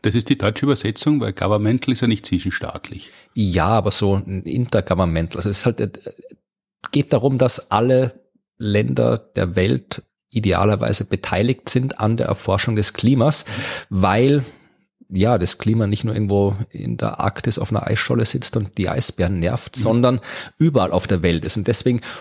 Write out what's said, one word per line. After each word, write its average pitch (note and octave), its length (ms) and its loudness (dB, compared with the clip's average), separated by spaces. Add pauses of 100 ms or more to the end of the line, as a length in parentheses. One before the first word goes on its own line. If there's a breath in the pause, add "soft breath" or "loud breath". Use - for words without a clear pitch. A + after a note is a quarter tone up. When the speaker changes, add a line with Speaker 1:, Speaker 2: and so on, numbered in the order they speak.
Speaker 1:
das G#2+ 140 2
ist - 140 0
die C#3 80 2
deutsche - 280 0
Übersetzung, C#3+ 560 0
weil G2+ 120 -2
governmental G#2+ 600 2
ist - 80 -4
ja B2 60 2
nicht A2+ 180 0
zwischenstaatlich. - 880 -6 (220 loud breath)
Speaker 2:
Ja, F2+ 340 2
aber G#2 240 2
so G2 240 2
ein G2 280 -4
intergovernmental. F2+ 920 0
Also G#2 120 -2
es G2+ 100 -2
ist - 60 -2
halt, A#2+ 160 0
äh, G#2 80 0 (1000)
geht - 220 0
darum, C3 240 2
dass - 340 0
alle B2 580 2 (280)
Länder A#2 600 2
der F#2 380 -4
Welt G#2 480 -2 (280)
idealerweise G#2 760 0
beteiligt - 640 -2
sind B2+ 300 -2
an A2 160 0
der - 120 -2
Erforschung - 480 -2
des G#2 180 0
Klimas, C3+ 520 2 (440 loud breath)
weil A#2 560 4 (680 loud breath)
ja, G2+ 280 4
das F2 180 -2
Klima A2 300 0
nicht G#2 160 -2
nur A2 100 -2
irgendwo G2+ 420 2 (140)
in - 280 -6
der - 220 -4
Arktis - 380 -2
auf - 140 -4
einer - 160 -2
Eisscholle A#2 380 0
sitzt - 300 -4
und G#2+ 220 -4
die F#2 120 0
Eisbären - 500 -2
nervt, F#2 380 -4
Speaker 1:
Mhm. A#2+ 40 -2
Speaker 2:
sondern A#2+ 380 4 (400 loud breath)
überall C3 320 4
auf F2+ 160 0
der F2 160 2
Welt E2+ 220 2
ist. - 120 -4
Und G2+ 100 -4
deswegen A#2+ 340 0 (200 loud breath)